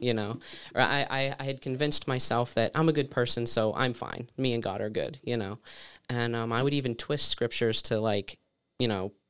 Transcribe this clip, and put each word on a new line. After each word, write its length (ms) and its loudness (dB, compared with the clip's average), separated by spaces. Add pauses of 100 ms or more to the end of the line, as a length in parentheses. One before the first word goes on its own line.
you 140 0
know? 240 -4 (340)
Or 80 0
I, 300 4
I, 300 -2
I 40 -6
had 160 -6
convinced 460 0
myself 480 2
that 220 4
I'm 120 4
a 40 4
good 180 0
person, 340 2
so 300 2
I'm 180 2
fine. 460 -8
Me 160 2
and 80 -2
God 180 -4
are 80 -2
good, 360 -2
you 120 -2
know? 220 -4 (500)
And, 280 0
um, 160 -2
I 100 2
would 120 2
even 200 0
twist 340 -2
scriptures 540 2
to, 180 0
like, 380 0 (400)
you 80 4
know 260 0 (180)